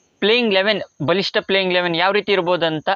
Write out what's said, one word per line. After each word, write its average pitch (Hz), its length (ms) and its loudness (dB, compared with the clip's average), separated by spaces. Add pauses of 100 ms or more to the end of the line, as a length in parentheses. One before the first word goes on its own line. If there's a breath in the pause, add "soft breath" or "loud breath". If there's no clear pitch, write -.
(200)
ಪ್ಲೇಯಿಂಗ್ 226 340 2
ಲೆವೆನ್, 190 280 0 (240)
ಬಲಿಷ್ಠ 180 320 0
ಪ್ಲೇಯಿಂಗ್ 190 360 0
ಲೆವೆನ್ 175 220 0
ಯಾವ 180 160 2
ರೀತಿ 202 200 -2
ಇರ್ಬೋದು 180 340 0
ಅಂತ 160 300 -4